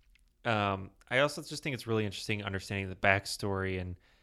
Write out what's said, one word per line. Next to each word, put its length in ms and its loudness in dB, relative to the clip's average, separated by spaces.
Um, 460 0
I 100 4
also 220 2
just 200 -8
think 120 -2
it's 120 -6
really 180 2
interesting 400 -2
understanding 440 -2
the 80 -6
backstory 840 2
and, 140 -6